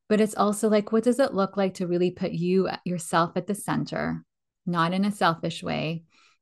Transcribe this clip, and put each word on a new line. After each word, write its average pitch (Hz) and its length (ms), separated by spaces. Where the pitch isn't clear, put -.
But 208 120
it's 214 160
also 208 320
like, 208 240
what 226 120
does 240 140
it - 160
look 190 220
like 190 180
to 185 120
really 175 240
put 175 220
you, 180 360
yourself 170 520
at 180 100
the 202 80
center, 160 720
not 170 260
in 190 120
a 208 60
selfish 165 520
way, 160 420